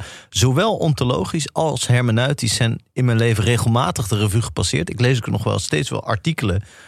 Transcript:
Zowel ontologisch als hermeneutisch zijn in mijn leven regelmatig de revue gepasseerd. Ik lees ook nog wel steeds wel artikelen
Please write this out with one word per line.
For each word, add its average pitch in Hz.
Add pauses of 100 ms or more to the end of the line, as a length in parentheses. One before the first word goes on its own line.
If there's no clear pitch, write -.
(300)
Zowel 156
ontologisch 151
als 147
hermeneutisch 123
zijn 113 (140)
in 127
mijn 117
leven 113
regelmatig 123
de 107
revue 104
gepasseerd. -
Ik -
lees 127
ook 110
nog -
wel 101
steeds 147
wel 110
artikelen 104 (240)